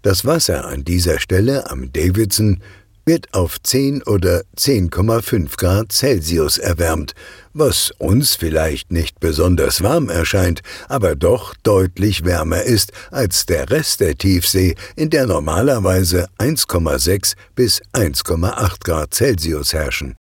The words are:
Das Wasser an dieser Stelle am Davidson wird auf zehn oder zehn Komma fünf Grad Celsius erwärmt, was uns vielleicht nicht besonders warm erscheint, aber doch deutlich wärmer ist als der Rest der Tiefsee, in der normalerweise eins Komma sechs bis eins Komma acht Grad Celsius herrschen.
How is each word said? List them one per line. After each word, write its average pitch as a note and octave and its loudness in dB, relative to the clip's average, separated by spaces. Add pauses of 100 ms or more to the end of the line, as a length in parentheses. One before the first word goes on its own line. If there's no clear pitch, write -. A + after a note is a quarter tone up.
Das G2 0
Wasser A#2 0
an C2+ -8
dieser F2 2
Stelle A#2+ 0
am B1+ -8
Davidson F#2+ 2 (440)
wird - 0
auf F2+ -2
zehn C#3 0
oder F2 2 (120)
zehn G#2 2
Komma A2 0
fünf F#2+ -2
Grad F#2+ 0
Celsius E2 0
erwärmt, E2 -2 (400)
was D3 0
uns A#2+ 2
vielleicht D#2 -2
nicht E2 -2
besonders D#2+ 2
warm C3+ 2
erscheint, E2+ 0 (260)
aber G2+ 0
doch - 0
deutlich F#2+ 2
wärmer E2+ 0
ist A#2 0 (180)
als A#2 -2
der D2+ -2
Rest D3 -2
der D#2+ 0
Tiefsee, F#2 2 (220)
in D#3 -2
der C#3 2
normalerweise F#2 2 (120)
eins C#3 0
Komma D#2+ 0
sechs F#2 0 (180)
bis A#2 0 (100)
eins E2+ -2
Komma E2+ -2
acht - -2
Grad D#2 -2
Celsius E2 0
herrschen. C#2 -4